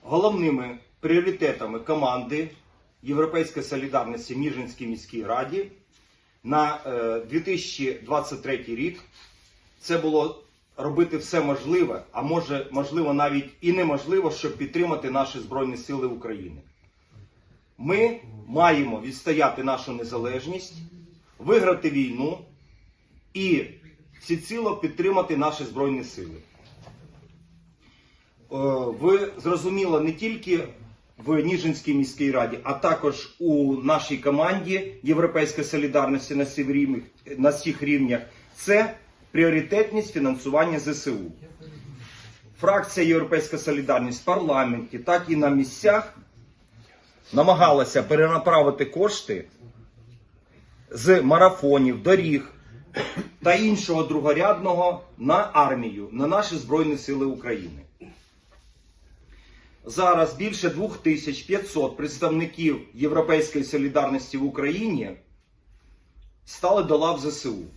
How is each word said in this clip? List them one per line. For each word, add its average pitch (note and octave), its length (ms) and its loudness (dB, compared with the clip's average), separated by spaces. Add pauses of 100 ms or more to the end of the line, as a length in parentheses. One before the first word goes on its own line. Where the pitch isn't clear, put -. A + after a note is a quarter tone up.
Головними D#3 720 0 (220)
пріоритетами D#3 800 0
команди C#3+ 720 -2 (540)
«Європейської D#3 640 -2
солідарності» B2+ 680 -4
в B2+ 40 -6
Ніжинській B2+ 500 -6
міській A2+ 360 -10
раді C3+ 480 -4 (720)
на, D3 420 0
е, A#2 340 -2 (100)
дві D#3 100 -2
тисячі E3 540 -4
двадцять C3+ 480 -4
третій A#2+ 340 -6
рік D#3 240 -6 (800)
це E3+ 180 -2
було D#3 460 0 (340)
робити D#3 400 0
все E3 240 -2
можливе, C#3+ 720 0
а A#2+ 100 -8
може, C#3+ 500 -2
можливо, C#3+ 420 -2
навіть C#3+ 360 0 (120)
і F3 100 2
неможливо, E3+ 600 0
щоб - 260 -6
підтримати C#3+ 540 -4
наші C3+ 280 -2
Збройні B2+ 380 -6
Сили C3 300 -6
України. F#2+ 540 -10 (1160)
Ми G3+ 420 0 (280)
маємо C#3 540 4
відстояти C3+ 640 0
нашу C3 280 -2
незалежність, B2 840 -8 (680)
виграти F3+ 500 4
війну C#3 480 -2 (960)
і F#3 300 2 (560)
всеціло G#3 560 -4
підтримати F3 640 0
наші D3 260 -2
Збройні C3 400 -2
Сили. E2+ 320 -14
Е, E2 80 -18 (2500)
ви F#3+ 360 4
зрозуміли, F3 640 0
не D#3+ 100 0
тільки F#3 480 -2 (680)
в D3+ 140 2
Ніжинській D#3 540 -2
міській C#3 380 0
раді, A#2+ 320 0
а C3+ 100 -4
також - 680 -2
у C#3+ 440 2
нашій D3 340 0
команді F3 760 0 (100)
«Європейської D#3 640 0
солідарності» C#3 680 0
на C#3 80 2
всіх C#3 260 -4
рівнях, C#3 320 0 (360)
на C3+ 120 6
всіх C#3+ 340 -4
рівнях, C3+ 380 2 (340)
це G#3 400 2 (360)
пріоритетність G3+ 840 2
фінансування C#3+ 680 0
З A#2+ 80 -8
С G2+ 240 -6
У. F#2 200 -8 (1300)
Фракція F#3 480 2
«Європейська D#3+ 500 2
солідарність» C3+ 640 -2
в - 40 -8
парламенті, C3+ 720 0
так F3 300 0
і D#3+ 60 2
на D3 140 4
місцях - 680 2 (1160)
намагалася D3 680 6
перенаправити D3+ 840 4
кошти D3 600 -2 (1400)
з D#3+ 320 4
марафонів, C#3 800 6
доріг E3 480 2 (920)
та F3 100 6
іншого F#3+ 500 2
другорядного F3 1000 2 (160)
на F3 360 2
армію, A2+ 580 0
на C3 160 -2
наші F#3+ 280 0
Збройні D3 420 0
Сили C3+ 280 -4
України. G2+ 560 -6 (2000)
Зараз E3 500 2
більше F3+ 340 -2
двох F3+ 280 -6
тисяч D3 440 -2
п'ятсот F3 560 -2
представників D#3+ 840 -2 (140)
«Європейської D#3 680 2
солідарності» C#3 760 -2
в C3+ 60 -2
Україні C#3+ 680 -2 (1300)
стали - 380 0
до D3+ 140 2
лав D#3+ 220 0
З C3+ 60 -6
С C#3+ 240 -6
У. F#2+ 140 -8 (140)